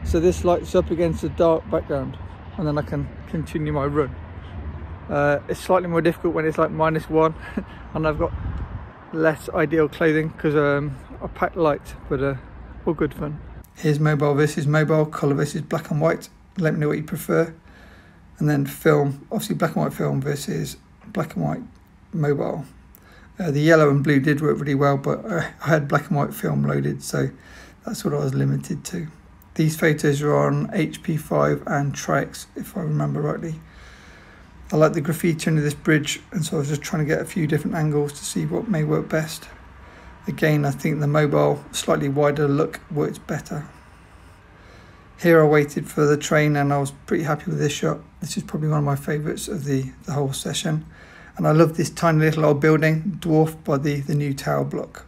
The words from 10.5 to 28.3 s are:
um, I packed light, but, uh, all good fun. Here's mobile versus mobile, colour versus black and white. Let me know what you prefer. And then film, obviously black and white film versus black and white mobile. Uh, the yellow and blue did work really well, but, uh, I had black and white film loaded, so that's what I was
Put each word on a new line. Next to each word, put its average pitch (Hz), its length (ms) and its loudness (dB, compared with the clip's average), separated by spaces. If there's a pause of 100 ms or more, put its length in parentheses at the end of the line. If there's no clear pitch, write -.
um, 143 420 2 (240)
I 120 60 -8
packed - 280 -4
light, 160 400 0 (140)
but, 139 120 0
uh, 139 140 0 (500)
all 175 80 0
good 156 200 -2
fun. 147 260 -8 (360)
Here's 151 240 0
mobile 151 340 2
versus 147 340 2
mobile, 151 380 4
colour 147 300 0
versus 151 260 -2
black 160 300 -4
and 147 100 0
white. 165 260 0 (300)
Let 160 160 0
me 165 60 -2
know 147 100 2
what - 80 -2
you 156 60 -6
prefer. 165 500 0 (840)
And 147 100 2
then 143 160 2
film, 147 680 2
obviously 196 240 -4
black 156 200 0
and 156 100 0
white 139 80 -4
film 143 260 -2
versus 139 560 -4 (320)
black - 280 -6
and 80 100 -2
white - 160 -4 (500)
mobile. 147 540 -2 (760)
Uh, 170 120 -2
the 143 100 2
yellow 156 280 8
and 139 140 2
blue 147 160 4
did 147 220 2
work 147 180 0
really 147 160 -2
well, 139 220 4
but, 147 280 -2
uh, 214 180 -2 (220)
I - 40 -4
had 156 180 2
black 143 220 0
and 147 80 0
white 143 160 -2
film - 300 -2
loaded, 73 400 -2
so 69 260 -2 (560)
that's - 180 -8
what 156 100 -2
I 147 40 -2
was 139 160 -2